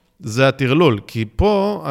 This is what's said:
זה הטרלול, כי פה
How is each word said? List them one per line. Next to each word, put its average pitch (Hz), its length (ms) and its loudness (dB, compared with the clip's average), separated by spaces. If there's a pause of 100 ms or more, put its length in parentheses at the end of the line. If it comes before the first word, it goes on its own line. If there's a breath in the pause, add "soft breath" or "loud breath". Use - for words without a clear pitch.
(200 soft breath)
זה 123 280 0
הטרלול, 135 600 2
כי 110 180 -6 (100)
פה 202 560 -2